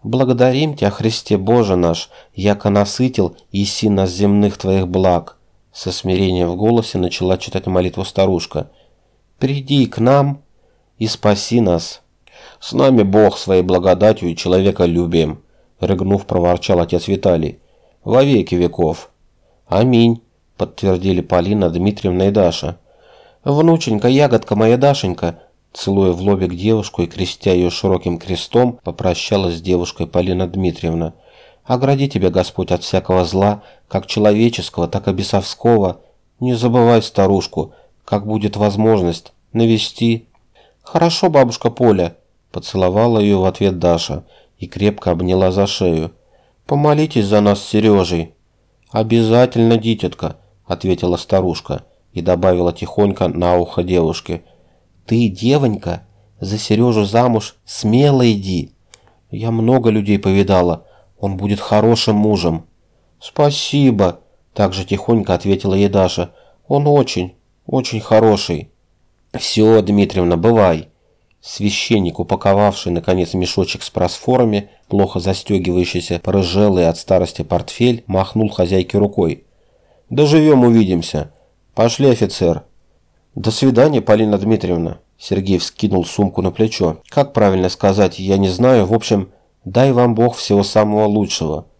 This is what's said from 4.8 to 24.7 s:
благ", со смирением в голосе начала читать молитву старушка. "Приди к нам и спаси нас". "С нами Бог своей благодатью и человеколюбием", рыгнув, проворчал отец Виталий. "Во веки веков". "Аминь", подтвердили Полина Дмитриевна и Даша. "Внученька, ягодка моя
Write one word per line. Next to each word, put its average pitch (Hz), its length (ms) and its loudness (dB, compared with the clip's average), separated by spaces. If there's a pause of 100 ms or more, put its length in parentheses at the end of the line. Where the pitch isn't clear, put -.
благ", 90 500 0 (340)
со - 200 -10
смирением 92 580 -2
в 90 80 -6
голосе 110 400 0
начала 92 400 -2
читать - 300 -8
молитву 90 360 -2
старушка. 95 680 -2 (680)
"Приди 135 480 0
к - 140 -10
нам 139 420 0 (560)
и 110 100 -4
спаси 104 540 0
нас". 87 400 -2 (580)
"С - 140 -14
нами 131 300 4
Бог 101 340 4
своей 92 240 0
благодатью 90 680 2
и 82 60 -6
человеколюбием", 87 1080 0 (360)
рыгнув, 98 460 -2
проворчал 87 560 0
отец 85 260 -2
Виталий. 87 520 -2 (440)
"Во 117 200 2
веки 120 320 0
веков". 85 560 -2 (560)
"Аминь", 117 540 2 (360)
подтвердили 92 640 -2
Полина 92 480 0
Дмитриевна 92 580 -2
и 101 40 2
Даша. 87 480 -2 (640)
"Внученька, 143 640 0
ягодка 127 480 2
моя 110 220 4